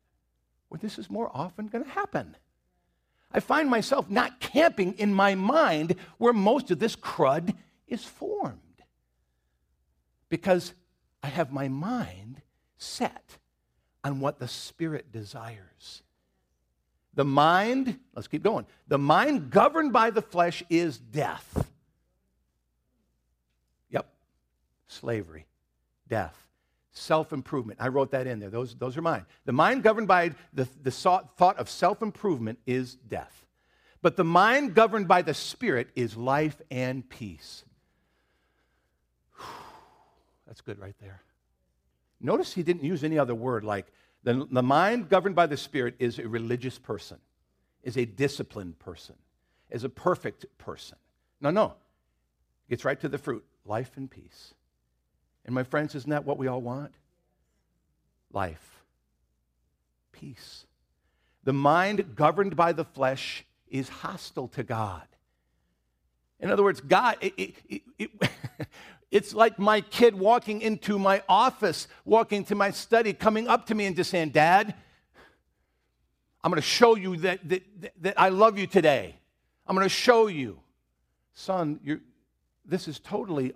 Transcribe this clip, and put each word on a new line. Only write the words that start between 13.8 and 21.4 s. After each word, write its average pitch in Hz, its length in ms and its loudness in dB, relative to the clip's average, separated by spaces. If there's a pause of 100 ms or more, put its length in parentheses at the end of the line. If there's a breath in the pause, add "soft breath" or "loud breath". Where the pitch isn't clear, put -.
on 143 160 -4
what 139 200 -4
the 127 100 -10
Spirit - 640 -10
desires. 110 880 -18 (1120)
The 139 80 0
mind, 185 760 2 (160)
let's 110 120 -12
keep 147 140 -6
going. 120 240 -2 (220 soft breath)
The 143 100 0
mind 156 540 2
governed 285 420 4
by 226 160 6
the 214 120 0
flesh 175 460 0
is 165 300 0
death. 117 720 -6 (2250)